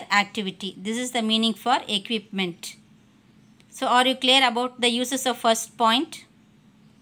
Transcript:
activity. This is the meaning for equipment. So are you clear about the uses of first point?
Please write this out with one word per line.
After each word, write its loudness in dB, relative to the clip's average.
activity. -2
This -6
is -6
the -4
meaning 0
for 0
equipment. -6
So -4
are 6
you 2
clear 4
about -2
the 2
uses -2
of -2
first 0
point? 0